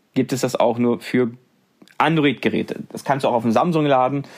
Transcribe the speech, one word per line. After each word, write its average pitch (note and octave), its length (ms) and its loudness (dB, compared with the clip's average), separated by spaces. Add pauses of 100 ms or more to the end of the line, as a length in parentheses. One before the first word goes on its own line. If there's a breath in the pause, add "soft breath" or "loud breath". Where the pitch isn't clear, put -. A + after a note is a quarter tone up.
(140)
gibt C3 200 0
es B2+ 80 -2
das B2 160 -2
auch A2+ 200 2
nur A#2+ 220 0
für B2 320 0 (680)
Android-Geräte. C#3+ 920 0
Das - 160 -14
kannst C#3 180 -2
du B2+ 60 0
auch A2+ 40 0
auf A#2 100 0
dem A#2+ 100 0
Samsung D#3 320 2
laden, C3+ 380 2 (140 loud breath)